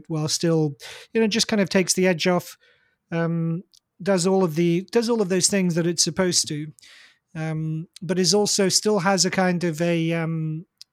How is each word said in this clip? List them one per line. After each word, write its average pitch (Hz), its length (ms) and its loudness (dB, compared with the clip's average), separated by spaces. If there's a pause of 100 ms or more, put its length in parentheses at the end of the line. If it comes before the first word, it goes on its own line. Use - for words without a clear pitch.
while 151 200 -4
still, 156 480 0 (380)
you 226 80 2
know, 226 60 2
just 208 200 0
kind 208 140 0
of 185 80 0
takes 190 240 2
the 185 140 2
edge 180 200 0
off, 180 300 -2 (540)
um, 165 520 -2 (380)
does 180 260 2
all 190 160 4
of 160 120 0
the, 175 360 2
does 233 180 0
all 233 120 0
of 190 80 -2
those 185 180 2
things 180 280 2
that 170 120 0
it's 175 160 0
supposed 175 440 0
to, 151 200 -8 (680)
um, 160 520 -4 (140)
but 175 180 -4
is 175 140 2
also 202 340 2
still 214 320 0
has 185 260 2
a 185 60 0
kind 180 320 0
of 165 180 -2
a, 170 320 0
um, 165 520 -4 (280)